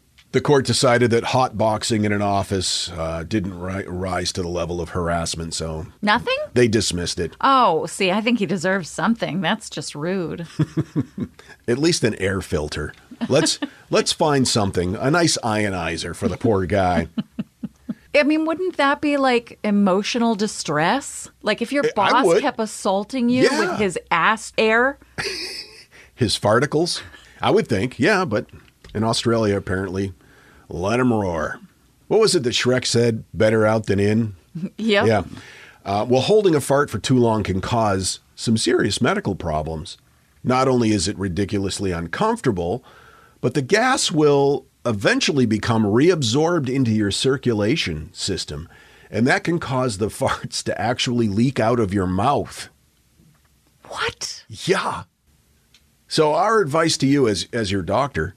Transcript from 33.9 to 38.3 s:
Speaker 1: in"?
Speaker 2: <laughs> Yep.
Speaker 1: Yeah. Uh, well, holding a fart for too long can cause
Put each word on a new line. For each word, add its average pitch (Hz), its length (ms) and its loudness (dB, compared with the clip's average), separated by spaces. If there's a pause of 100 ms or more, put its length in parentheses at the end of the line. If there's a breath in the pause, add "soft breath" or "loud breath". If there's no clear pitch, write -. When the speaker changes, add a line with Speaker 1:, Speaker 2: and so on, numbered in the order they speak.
Speaker 1:
in"? 107 360 2 (200)
Speaker 2:
<laughs> 170 220 -8
Yep. 208 300 2
Speaker 1:
Yeah. 214 160 4 (640 loud breath)
Uh, 101 220 -2
well, 123 140 4
holding 190 340 4
a 143 60 2
fart 143 300 0
for - 80 -6
too - 180 2
long 113 260 4
can 95 200 -2
cause 101 580 0 (160)